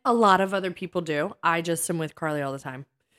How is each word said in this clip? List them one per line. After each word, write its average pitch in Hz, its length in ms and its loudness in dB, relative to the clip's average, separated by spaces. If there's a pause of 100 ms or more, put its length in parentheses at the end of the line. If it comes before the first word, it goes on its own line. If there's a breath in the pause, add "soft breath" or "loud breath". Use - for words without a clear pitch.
a 262 80 2
lot 208 300 6
of 190 100 -2
other 190 200 -2
people 180 280 -6
do. 160 420 -2
I 165 200 2
just 165 260 -2
am 170 80 -2
with 156 180 -4
Carly 151 280 -4
all 135 100 -4
the 139 60 -8
time, 135 260 -12 (340)